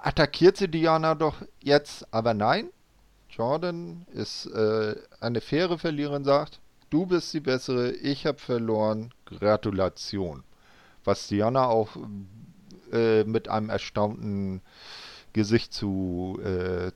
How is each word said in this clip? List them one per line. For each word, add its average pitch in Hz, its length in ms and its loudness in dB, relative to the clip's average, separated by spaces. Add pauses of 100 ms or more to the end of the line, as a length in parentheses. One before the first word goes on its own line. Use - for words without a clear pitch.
attackiert 160 540 4
sie 196 120 -2
Diana 160 460 2
doch 151 220 0 (260)
jetzt? 143 500 2
Aber 113 220 2
nein, 143 360 2 (600)
Jordan 170 840 -4
ist, - 340 -8
äh, 107 500 0 (240)
eine 120 220 -2
faire 170 360 0
Verliererin, 143 460 -2
sagt, 143 360 2 (300)
„Du 170 160 2
bist 175 280 0
die 156 60 -4
Bessere, 127 520 0
ich 139 340 -4
hab 143 140 -2
verloren, 110 720 0 (140)
Gratulation.“ 95 1160 0 (600)
Was - 240 0
Diana 120 380 2
auch, 113 300 2 (960)
äh, 113 320 6
mit 110 240 -2
einem 107 220 -2
erstaunten 101 920 -2 (720)
Gesicht 110 420 2
zu, 95 720 -4
äh, 92 520 -2